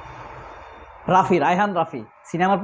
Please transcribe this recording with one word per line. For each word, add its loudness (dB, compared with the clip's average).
রাফি, 6
রায়হান 2
রাফি, -2
সিনেমার 2